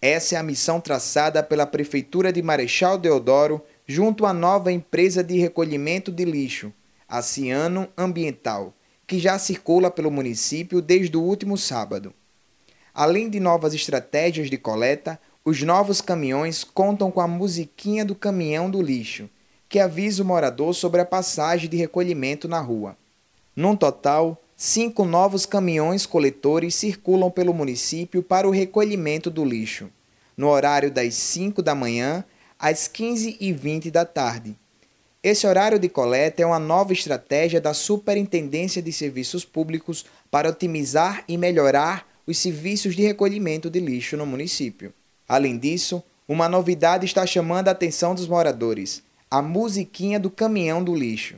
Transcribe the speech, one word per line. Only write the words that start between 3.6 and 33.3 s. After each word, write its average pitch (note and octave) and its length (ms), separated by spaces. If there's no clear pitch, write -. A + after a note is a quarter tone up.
junto G#3 400
à G3 60
nova F3+ 380
empresa F3+ 540
de F3+ 140
recolhimento E3+ 720
de F3 120
lixo, C3+ 480
a A#2+ 140
Ciano D3+ 760
Ambiental, C#3+ 800
que F#3 120
já F#3+ 200
circula F3+ 520
pelo D#3 200
município D3 720
desde E3+ 340
o E3 60
último G3+ 340
sábado. G2+ 560
Além F3+ 380
de G#3 80
novas E3+ 360
estratégias D3+ 760
de C3 80
coleta, C3 600
os D3+ 180
novos F#3+ 380
caminhões D#3 640
contam G3 460
com F#3 100
a F3 80
musiquinha F3+ 760
do G3 100
caminhão F3+ 540
do G3 140
lixo, A#2+ 480
que G3+ 100
avisa F#3+ 440
o F#3+ 40
morador D#3 480
sobre F3 260
a F3 60
passagem F3 640
de E3+ 60
recolhimento D#3+ 720
na E3 120
rua. A2 360
Num F#3+ 220
total, D#3 680
cinco A3+ 480
novos F#3+ 420
caminhões F3+ 580
coletores D#3+ 680
circulam F#3 560
pelo F3+ 240
município D#3+ 680
para F#3+ 260
o - 20
recolhimento F#3+ 800
do D#3 140
lixo, A2 440
no C#3 120
horário C#3+ 420
das B2 240
cinco F#3+ 480
da D3+ 120
manhã C3 500
às D#3 300
quinze A3+ 500